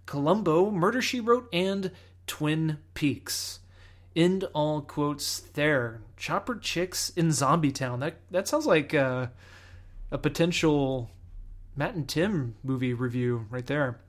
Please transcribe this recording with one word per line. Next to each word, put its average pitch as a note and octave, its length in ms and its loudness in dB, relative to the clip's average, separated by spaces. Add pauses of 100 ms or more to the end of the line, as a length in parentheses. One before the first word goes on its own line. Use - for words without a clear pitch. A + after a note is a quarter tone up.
Columbo, F3+ 640 2
Murder, G#3 300 2
She B3 180 -2
Wrote, A#3+ 340 2
and F#3+ 380 0 (340)
Twin D#3 540 -2 (160)
Peaks. - 640 -4 (560)
End F#3 300 4 (100)
all D3+ 260 0
quotes D3 600 -4 (120)
there. B2+ 480 0 (140)
Chopper G3+ 400 -4
Chicks - 560 -4
in E3 200 2
Zombie C#3+ 400 2
Town. B2 280 -6
That, D#3 160 -4 (160)
that F#3+ 160 2
sounds D#4 180 0
like, D#3+ 300 4
uh, B2+ 320 2 (800)
a C#3 80 -6
potential D3 920 2 (640)
Matt C#3+ 180 -2
and D#3 160 -4
Tim D3+ 540 0
movie B2+ 320 0
review A#2+ 560 -2
right B2+ 160 -6
there. C#3+ 420 0